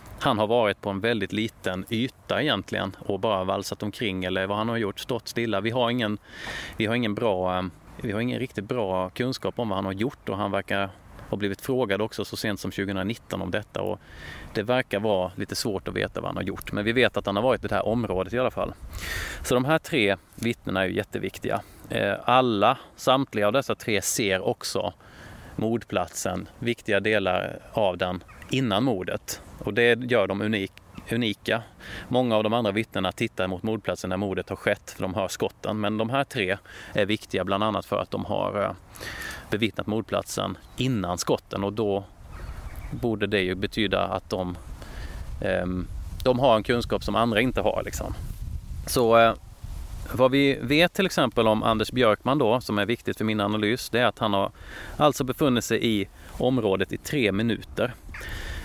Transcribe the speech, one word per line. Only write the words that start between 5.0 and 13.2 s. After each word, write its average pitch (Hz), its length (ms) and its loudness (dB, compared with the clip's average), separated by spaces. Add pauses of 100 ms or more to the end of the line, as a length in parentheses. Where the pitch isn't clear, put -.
stilla. 110 340 -2
Vi 110 80 -2
har 120 200 2
ingen, 110 280 0 (600)
vi 113 80 0
har 110 100 0
ingen 113 200 0
bra, 92 420 2
eh, 92 60 0 (380)
vi 120 100 -4
har 104 80 -2
ingen 120 200 -2
riktigt 117 260 -6
bra 95 440 -2
kunskap 123 500 -4
om 117 100 -2
vad 95 80 0
han 98 80 -2
har 95 80 -2
gjort 110 360 -4
och 98 80 -2
han 101 140 0
verkar 98 380 0 (440)
ha 110 40 -2
blivit 98 240 -2
frågad 110 400 0
också 107 240 -4
så - 120 -10
sent 104 220 -2
som 101 120 -6
tjugohundranitton 98 680 -4